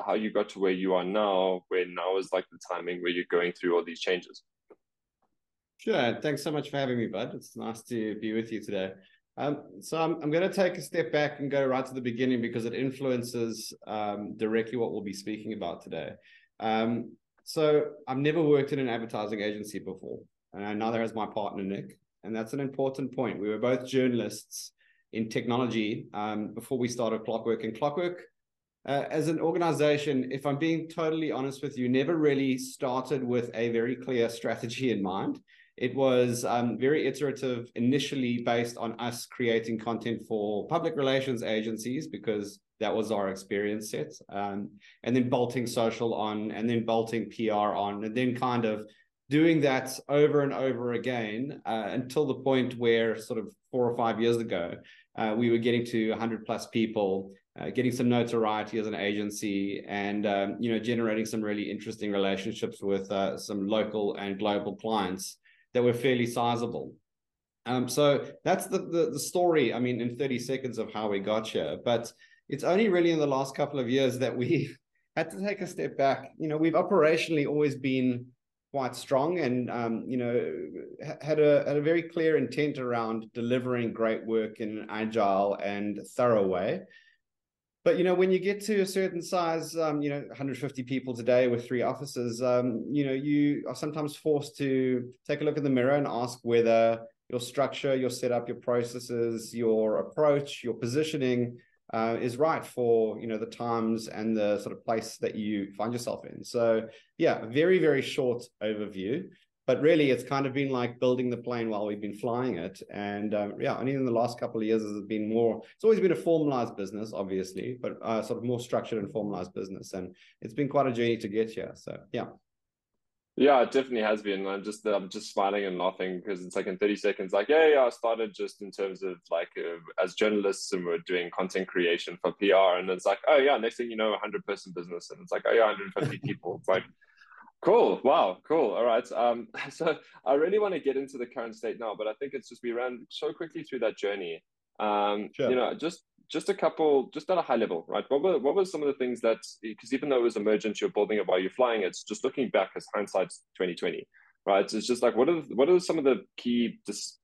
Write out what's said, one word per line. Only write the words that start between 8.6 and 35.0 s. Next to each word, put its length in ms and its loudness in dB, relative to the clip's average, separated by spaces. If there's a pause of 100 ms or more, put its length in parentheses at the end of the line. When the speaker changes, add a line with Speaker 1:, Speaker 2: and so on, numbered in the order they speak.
Speaker 2:
today. 300 -4 (440)
Um, 260 -4 (180)
so 200 -4
I'm, 220 -2
I'm 80 -2
gonna 200 2
take 260 2
a 40 -10
step 300 -4
back 300 0
and 100 -4
go 140 2
right 200 0
to 80 -14
the 60 -6
beginning 420 0
because 220 -2
it 100 -4
influences, 1000 -4 (120)
um, 520 -6
directly 400 0
what 160 0
we'll 80 -4
be 100 -6
speaking 400 -8
about 320 -6
today. 280 -8 (500)
Um, 500 0 (320)
so 440 2 (200)
I've 100 -4
never 240 2
worked 300 4
in 80 0
an 80 0
advertising 540 -4
agency 380 -4
before, 400 -10 (340)
and 260 -6
neither 220 0
has 120 -4
my 120 -4
partner, 380 -6
Nick. 360 -6 (240)
And 100 -8
that's 200 -6
an 80 -4
important 520 -4
point. 280 -2
We 80 -2
were 80 -2
both 280 0
journalists 840 -2 (400)
in 160 -4
technology, 880 -2
um, 400 -6
before 240 -6
we 100 0
started 380 -4
Clockwork. 400 -2
And 120 -6
Clockwork, 460 -4 (640)
uh, 240 0
as 160 0
an 140 -2
organization, 920 0
if 140 -8
I'm 120 0
being 300 0
totally 460 -2
honest 280 -4
with 160 -8
you, 120 0
never 260 2
really 420 2
started 640 -4
with 320 0
a 200 0
very 240 0
clear 320 0
strategy 600 -2
in 120 0